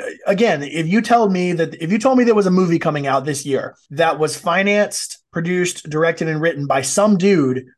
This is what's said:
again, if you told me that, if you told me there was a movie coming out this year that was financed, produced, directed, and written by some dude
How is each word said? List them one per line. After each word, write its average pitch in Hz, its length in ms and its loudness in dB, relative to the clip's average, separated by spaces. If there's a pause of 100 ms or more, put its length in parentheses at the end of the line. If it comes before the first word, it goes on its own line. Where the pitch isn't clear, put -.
(260)
again, 190 360 2
if 151 240 -4
you 202 160 2
told 220 300 2
me 180 200 0
that, 160 300 -2
if 165 100 -4
you 226 60 2
told 262 200 2
me 247 60 4
there 226 100 4
was 202 120 2
a 180 40 2
movie 180 280 2
coming 151 280 -2
out 135 180 0
this 143 220 -6
year 127 300 -4 (140)
that 156 280 0
was 151 200 -2
financed, 202 800 -2 (140)
produced, 175 560 -4
directed, 165 400 -2
and 156 120 -2
written 143 260 -2
by 135 160 0
some 202 340 2
dude 156 480 2 (140)